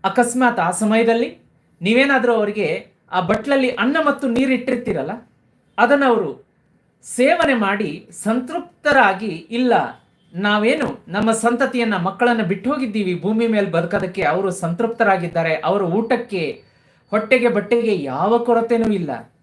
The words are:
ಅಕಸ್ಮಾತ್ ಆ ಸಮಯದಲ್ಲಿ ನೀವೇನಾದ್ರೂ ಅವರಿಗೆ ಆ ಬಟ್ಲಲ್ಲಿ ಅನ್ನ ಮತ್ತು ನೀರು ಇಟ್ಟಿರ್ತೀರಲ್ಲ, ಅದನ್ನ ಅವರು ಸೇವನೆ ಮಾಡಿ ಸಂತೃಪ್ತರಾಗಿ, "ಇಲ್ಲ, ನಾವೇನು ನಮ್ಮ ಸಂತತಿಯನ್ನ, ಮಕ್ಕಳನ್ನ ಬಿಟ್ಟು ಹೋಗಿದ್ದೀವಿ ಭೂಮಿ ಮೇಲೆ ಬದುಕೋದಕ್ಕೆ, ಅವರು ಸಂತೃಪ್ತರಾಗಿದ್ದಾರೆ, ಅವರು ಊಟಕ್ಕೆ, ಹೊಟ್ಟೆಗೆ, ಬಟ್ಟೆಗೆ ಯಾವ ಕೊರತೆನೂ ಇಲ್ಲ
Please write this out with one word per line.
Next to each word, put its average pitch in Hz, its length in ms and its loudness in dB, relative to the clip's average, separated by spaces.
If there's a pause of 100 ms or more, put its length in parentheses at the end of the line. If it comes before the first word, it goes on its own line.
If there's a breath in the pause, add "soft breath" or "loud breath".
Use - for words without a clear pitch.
ಅಕಸ್ಮಾತ್ 240 560 2
ಆ 170 100 0
ಸಮಯದಲ್ಲಿ 226 680 0 (440)
ನೀವೇನಾದ್ರೂ 240 500 2
ಅವರಿಗೆ 208 640 -2 (160)
ಆ 180 80 0
ಬಟ್ಲಲ್ಲಿ 247 500 0
ಅನ್ನ 254 260 0 (100)
ಮತ್ತು 277 220 -2
ನೀರು 262 240 0
ಇಟ್ಟಿರ್ತೀರಲ್ಲ, 220 760 -4 (500)
ಅದನ್ನ 277 280 4
ಅವರು 196 400 0 (580)
ಸೇವನೆ 294 500 2
ಮಾಡಿ 202 540 -4 (140)
ಸಂತೃಪ್ತರಾಗಿ, 247 1040 0
"ಇಲ್ಲ, 190 760 -2 (300)
ನಾವೇನು 214 760 0
ನಮ್ಮ 214 240 0
ಸಂತತಿಯನ್ನ, 233 640 0
ಮಕ್ಕಳನ್ನ 220 460 0
ಬಿಟ್ಟು 202 300 -2
ಹೋಗಿದ್ದೀವಿ 208 480 -2
ಭೂಮಿ 220 260 0
ಮೇಲೆ 208 240 0
ಬದುಕೋದಕ್ಕೆ, 175 520 -2
ಅವರು 180 280 0
ಸಂತೃಪ್ತರಾಗಿದ್ದಾರೆ, 170 1040 0
ಅವರು 190 300 0
ಊಟಕ್ಕೆ, 208 800 -2 (460 soft breath)
ಹೊಟ್ಟೆಗೆ, 226 380 2
ಬಟ್ಟೆಗೆ 208 540 0
ಯಾವ 156 360 0
ಕೊರತೆನೂ 226 540 0
ಇಲ್ಲ 143 400 -6 (100)